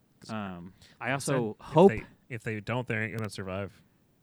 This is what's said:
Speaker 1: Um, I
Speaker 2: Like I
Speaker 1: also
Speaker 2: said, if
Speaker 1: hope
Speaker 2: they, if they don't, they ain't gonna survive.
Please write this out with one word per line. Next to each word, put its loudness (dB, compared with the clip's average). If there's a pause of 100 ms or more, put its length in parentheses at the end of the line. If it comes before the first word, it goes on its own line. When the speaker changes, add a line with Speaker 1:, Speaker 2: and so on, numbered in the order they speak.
(300)
Speaker 1:
Um, -8 (280)
I -6
Speaker 2:
Like -2
I 2
Speaker 1:
also -2
Speaker 2:
said, -20
if -12
Speaker 1:
hope 10
Speaker 2:
they, -4 (260)
if -12
they -4
don't, -4
they -2
ain't -2
gonna -4
survive. -6 (500)